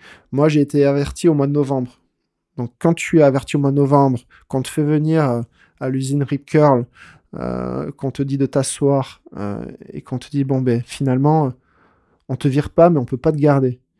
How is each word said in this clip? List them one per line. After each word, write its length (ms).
Moi, 160
j'ai 140
été 240
averti 420
au 60
mois 140
de 40
novembre. 480
Donc, 240
quand 140
tu 260
es 20
averti 360
au 20
mois 120
de 40
novembre, 460
qu'on 140
te 80
fait 140
venir, 460
euh, 120
à 80
l'usine 340
Rip 220
Curl, 400
euh, 560
qu'on 180
te 140
dit 140
de 80
t'asseoir, 760
euh, 300
et 100
qu'on 160
te 120
dit, « 160
Bon, 160
ben, 240
finalement, 640
on 80
te 100
vire 220
pas, 200
mais 100
on 60
peut 120
pas 160
te 40
garder. » 440